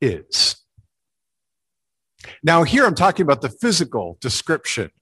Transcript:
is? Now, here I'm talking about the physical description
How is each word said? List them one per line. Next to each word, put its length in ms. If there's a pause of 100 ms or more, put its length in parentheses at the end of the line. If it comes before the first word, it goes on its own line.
is? 560 (1900)
Now, 200
here 220
I'm 100
talking 280
about 180
the 80
physical 720
description 720 (100)